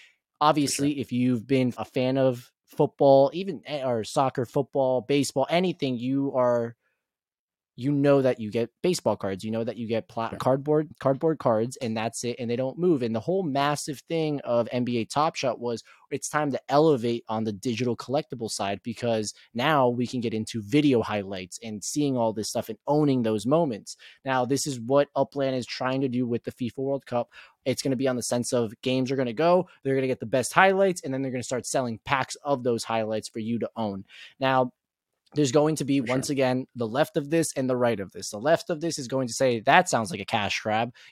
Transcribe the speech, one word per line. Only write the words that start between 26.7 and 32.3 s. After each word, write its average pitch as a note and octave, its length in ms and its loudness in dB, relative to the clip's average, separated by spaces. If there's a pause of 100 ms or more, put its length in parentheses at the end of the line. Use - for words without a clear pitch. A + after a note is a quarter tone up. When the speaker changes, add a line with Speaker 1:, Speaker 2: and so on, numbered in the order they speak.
Speaker 1:
World C3+ 300 -6
Cup. A#2+ 240 -4 (340)
It's B2+ 160 -2
gonna C3+ 160 0
be C3 100 -2
on B2+ 100 0
the A2+ 60 -6
sense B2 300 -2
of A#2 300 0
games C3 280 0
are C3+ 60 -2
gonna B2 160 -2
go, F3 340 4 (160)
they're C3+ 120 0
gonna C3+ 140 0
get B2+ 120 -2
the A#2 60 -8
best B2 260 0
highlights, F#3+ 500 4
and C3+ 120 -4
then C3+ 80 -2
they're C3 100 -4
gonna B2+ 100 -4
start A#2+ 220 -4
selling B2 400 -2
packs C3 300 -2 (100)